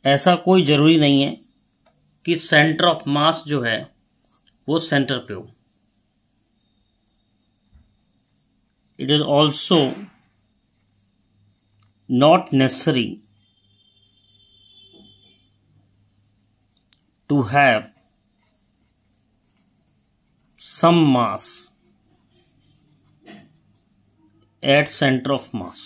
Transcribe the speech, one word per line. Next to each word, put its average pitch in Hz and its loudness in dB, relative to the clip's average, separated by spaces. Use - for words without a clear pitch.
ऐसा 139 2
कोई 185 4
ज़रूरी 151 4
नहीं 139 2
है 139 -4
कि 170 -2
center 156 2
of - -8
mass 160 -2
जो 143 -4
है, 113 -4
वो 156 -2
सेंटर 139 -4
पे 107 -16
हो। 90 -16
It 139 -2
is 151 -2
also 151 0
not 151 2
necessary 131 0
to 147 0
have 135 2
some 170 2
mass 107 -2
at 139 0
center 131 -2
of - -12
mass। 90 -14